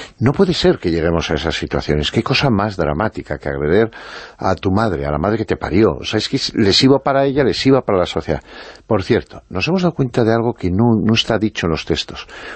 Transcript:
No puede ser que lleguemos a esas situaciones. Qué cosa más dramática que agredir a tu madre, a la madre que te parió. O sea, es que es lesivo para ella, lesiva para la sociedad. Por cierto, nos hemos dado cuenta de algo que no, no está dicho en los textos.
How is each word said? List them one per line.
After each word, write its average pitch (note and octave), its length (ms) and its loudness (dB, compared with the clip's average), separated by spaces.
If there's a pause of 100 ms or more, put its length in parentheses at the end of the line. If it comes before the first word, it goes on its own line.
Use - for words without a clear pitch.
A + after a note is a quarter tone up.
(200)
No C3 120 2
puede F#3 200 2
ser F3 260 2
que F2+ 120 -4
lleguemos E2 400 0
a D#2+ 60 0
esas D2 180 -2
situaciones. D2 560 -2
Qué A#2 120 0
cosa C#3 280 0
más G2+ 260 0
dramática D2+ 600 -2
que D2+ 100 -8
agredir D2+ 400 2 (480)
a F#2+ 200 -2
tu G2 140 -2
madre, F#2 360 0
a D2 40 -2
la D2 80 -2
madre G#2 200 0
que G#2+ 80 -2
te F#2+ 100 -2
parió. G2 420 2
O - 60 -12
sea, A2 140 -2
es - 100 -4
que C#3 80 -4
es - 180 -4
lesivo C3 480 4
para C#3 220 2
ella, C#3 200 0
lesiva C3 360 4
para G2+ 180 0
la F2 60 4
sociedad. D#2+ 380 -4 (440)
Por G2+ 160 2
cierto, - 460 -2
nos F#2 200 -4
hemos F#3 120 0
dado F3 140 0
cuenta B2+ 300 0
de A2 100 2
algo A#2 180 0
que - 180 -4
no, A2 320 2
no A2 120 2
está A2 240 0
dicho G#2 280 -2
en E2 40 2
los D#2 160 -4
textos. - 400 -4 (300)